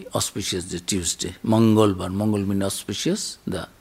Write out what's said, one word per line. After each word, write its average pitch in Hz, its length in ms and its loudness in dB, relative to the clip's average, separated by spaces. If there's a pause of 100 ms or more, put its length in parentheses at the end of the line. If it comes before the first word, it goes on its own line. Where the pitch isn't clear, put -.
(140)
auspicious 98 520 -4
day, 87 160 -8 (120)
Tuesday. 92 400 -4 (200)
Mangalbar, 107 580 4 (100)
Mangal 104 300 0
means 98 120 0
auspicious. 107 600 -4 (300)
The 87 80 -8 (180)